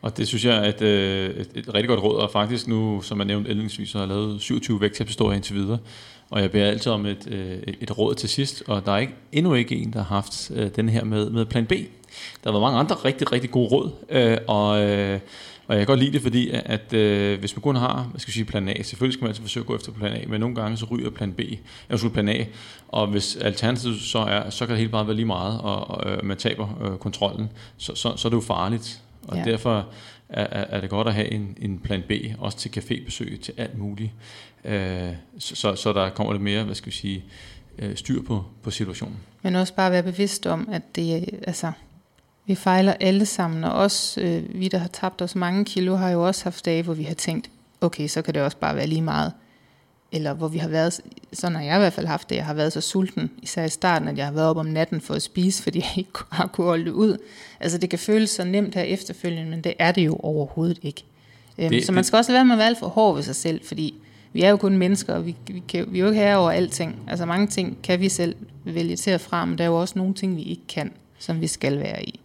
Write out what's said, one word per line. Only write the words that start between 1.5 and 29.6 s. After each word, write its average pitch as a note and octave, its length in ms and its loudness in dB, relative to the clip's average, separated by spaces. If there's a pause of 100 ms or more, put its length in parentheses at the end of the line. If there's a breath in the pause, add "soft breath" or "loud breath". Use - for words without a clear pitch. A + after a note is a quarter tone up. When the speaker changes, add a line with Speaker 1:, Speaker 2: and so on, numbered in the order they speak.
Speaker 1:
et A#2 200 -8
rigtig G#2+ 140 2
godt A2 140 4
råd, G#2 140 4
og G#2 160 2
faktisk G#2+ 360 0
nu, A2 340 0
som G#2 160 -4
jeg G2+ 80 0
nævnte G#2 240 0
indledningsvis, G#2 400 -4
så G#2+ 80 -4
har G2+ 60 -2
jeg F#2+ 40 -4
lavet G#2 320 -2
syvogtyve A2 400 0
vægttabshistorier G#2 560 2
indtil G2+ 180 -4
videre, G2+ 240 0 (520 loud breath)
og G#2+ 100 0
jeg F#2+ 100 2
beder G2+ 180 4
altid A2 240 0
om G#2 140 0
et, G2+ 200 -6
øh, F#2+ 320 -6
et, G2+ 220 -8
et G#2+ 180 -6
råd A2 160 4
til A2+ 140 -4
sidst, - 380 -2
og G2 200 0
der G2+ 60 2
er G2 60 4
ikke, C3 160 -2 (180)
endnu D#3+ 220 4
ikke A#2+ 220 2
en, A2+ 160 -2
der A#2 100 -2
har F#2+ 120 -4
haft, - 400 -4
øh, G#2+ 220 0
den A2+ 120 2
her A2 160 2
med, G#2+ 260 0
med A2+ 160 2
plan A2+ 200 0
B. - 40 -2
Der - 140 0 (600 loud breath)
har A2 60 0
været G#2 120 4
mange A2+ 160 4
andre D3+ 160 4
rigtig, - 380 0
rigtig B2 180 0
gode B2 180 4
råd, C#3+ 220 4 (180)
øh, A#2 300 4 (100)
og, G#2 340 4
øh, G2+ 380 2 (480 loud breath)
og - 60 2
jeg G#2 60 6
kan G2+ 60 4
godt C3 140 6
lide C#3 120 4
det, C#3+ 100 0
fordi A#2+ 280 2
at, A#2+ 160 -2
at, A2 260 -4
øh, G2+ 480 4
hvis G2+ 160 -6
man - 60 -10
kun C#3 140 2
har, B2+ 340 0
hvad - 100 -12
skal - 80 -12
vi A2 40 -8
sige, A2 120 0
plan G2+ 240 -2
A, G2+ 140 -2
selvfølgelig A#2+ 320 -2
skal C3 100 -6
man A#2 40 0
altid A2 140 -6
forsøge A2+ 200 -6
at - 40 -8
gå A#2+ 100 -2
efter A2+ 160 -10
plan G#2 200 -4
A, - 160 -6
men G#2+ 120 -2
nogle A#2+ 160 -2
gange A2 200 -2
så A2 140 -6
ryger A#2+ 200 -4
plan G2+ 220 -6
B, - 80 -8 (500 loud breath)
eller A2+ 180 0
plan G#2+ 200 0
A, A2+ 160 0 (440 loud breath)
og G#2+ 180 0
hvis G2+ 300 -2
alternativet A2+ 640 -2
så - 180 -2
er, G#2 320 0
så A#2 160 -4
kan A2 40 -2
det A2+ 80 2
hele A2+ 120 0
bare G#2+ 160 0
være G#2+ 100 0
lige A2+ 100 0
meget, G2+ 340 -2
og, G2+ 300 -4
og, - 200 -4
øh, G2+ 140 -2
man G2 120 -2
taber, G#2+ 560 -4
øh, F#2+ 60 -6
kontrollen, G#2 500 -2 (280 loud breath)
så, - 180 -10
så, - 220 -4
så - 120 -2
er - 20 2
det A#2 60 2
jo A2+ 40 4
farligt. G#2+ 600 -4 (280)
Og F#2 80 -6
Speaker 2:
Ja. E2+ 80 -4
Speaker 1:
derfor A2+ 420 0 (420 loud breath)